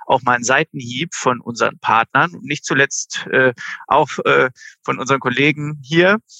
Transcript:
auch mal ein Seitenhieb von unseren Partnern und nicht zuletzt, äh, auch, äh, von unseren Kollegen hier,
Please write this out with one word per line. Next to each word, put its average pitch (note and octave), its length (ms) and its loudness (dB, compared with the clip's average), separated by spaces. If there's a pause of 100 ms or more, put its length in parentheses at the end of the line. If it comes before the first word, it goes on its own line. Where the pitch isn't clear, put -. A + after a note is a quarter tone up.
auch B2+ 180 0
mal B2 120 2
ein A#2+ 80 0
Seitenhieb C3 720 -2
von B2 260 0
unseren A2+ 380 -4
Partnern C3 560 2
und A2+ 100 -16
nicht C#3+ 200 -8
zuletzt, - 680 -2
äh, C3 240 4 (320)
auch, C#3+ 380 0
äh, C#3 260 4 (340)
von C3 140 -4
unseren C3 220 0
Kollegen D3 600 0
hier, E3+ 380 2 (220)